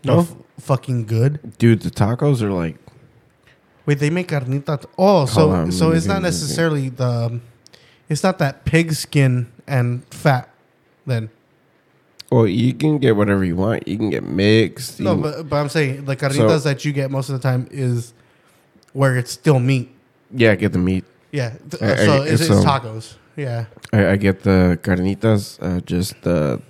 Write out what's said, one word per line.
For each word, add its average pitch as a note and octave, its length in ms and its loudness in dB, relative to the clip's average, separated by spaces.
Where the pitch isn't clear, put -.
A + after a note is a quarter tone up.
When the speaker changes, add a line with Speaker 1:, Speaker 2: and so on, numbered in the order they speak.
Speaker 1:
No. C3 160 4
Speaker 2:
F-, E3+ 160 -2
fucking B2 460 -4
good. A2+ 520 -2
Speaker 1:
Dude, A#2 240 4
the F2 100 -6
tacos A#2+ 500 0
are, G#2 100 -2
like, E2 240 -4
Speaker 2:
Wait, D3 140 0
they D3 100 0
make F3+ 180 -4
carnitas. C#3 560 -4
Oh, F#3 300 4
so, A2+ 140 2
Speaker 1:
Hold D#3 120 6
on, E3+ 180 0
Speaker 2:
so E3 140 0
Speaker 1:
let D#3+ 80 4
me E3 40 2
Speaker 2:
it's D#3+ 100 -2
not G3 80 0
Speaker 1:
see, F#3 80 -2
let - 0 -
me F3 80 0
see. E3+ 120 -4
Speaker 2:
necessarily D3 460 -2
the, A#2+ 500 -4
it's D3+ 140 -4
not F#3+ 160 0
that C#3 260 -4
pig E3 280 2
skin B2+ 580 0
and B2 360 -2
fat C3 360 -2
then. A2+ 240 -4
Speaker 1:
Well, A#2 160 4
you A#2+ 260 0
can D3+ 240 0
get B2+ 180 2
whatever G2+ 300 0
you E2+ 100 -2
want. G2 320 -2
You G2+ 100 -6
can G#2+ 120 -2
get G#1+ 140 -4
mixed. G2+ 760 0
You - 60 -4
Speaker 2:
No, F#3 80 2
Speaker 1:
can - 80 0
Speaker 2:
but, D3+ 280 -8
but D3 80 -4
I'm D3 120 -2
saying C#3 360 -2
the C3+ 120 -4
Speaker 1:
So C#3+ 100 -4
Speaker 2:
carnitas C3+ 380 2
that C#3 180 -2
you D3+ 80 -2
get C3+ 200 -4
most C3+ 180 -4
of C3+ 100 -4
the C3+ 80 -2
time B2+ 240 -2
is B2 420 -4
where C3+ 240 2
it's B2 160 -4
still C#3+ 280 2
meat. B2 320 0
Speaker 1:
Yeah, A2+ 240 4
get F#2 180 -2
the F2+ 60 0
meat. F#2 260 0
Speaker 2:
Yeah. B2 200 -4
Th-, - 140 -8
Speaker 1:
I, G#2+ 120 2
Speaker 2:
so C3+ 180 4
Speaker 1:
I, - 20 -4
Speaker 2:
it's, - 160 2
it's E3 60 0
Speaker 1:
so - 160 6
Speaker 2:
tacos. A2+ 500 -2
Yeah. A#2+ 300 -6
Speaker 1:
I, G2+ 200 4
I - 20 2
get G2+ 260 0
the F2+ 400 4
carnitas, G2 800 -2
uh, F2+ 200 -4
just F2+ 420 -4
the D2+ 360 -2